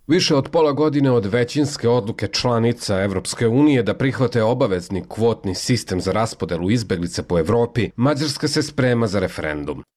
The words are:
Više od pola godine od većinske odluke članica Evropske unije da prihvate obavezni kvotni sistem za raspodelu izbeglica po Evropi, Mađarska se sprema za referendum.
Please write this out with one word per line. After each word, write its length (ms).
Više 280
od 140
pola 240
godine 380
od 160
većinske 640
odluke 400
članica 760
Evropske 460
unije 340
da 120
prihvate 480
obavezni 680
kvotni 460
sistem 460
za 120
raspodelu 580
izbeglica 520
po 160
Evropi, 580
Mađarska 520
se 140
sprema 440
za 140
referendum. 600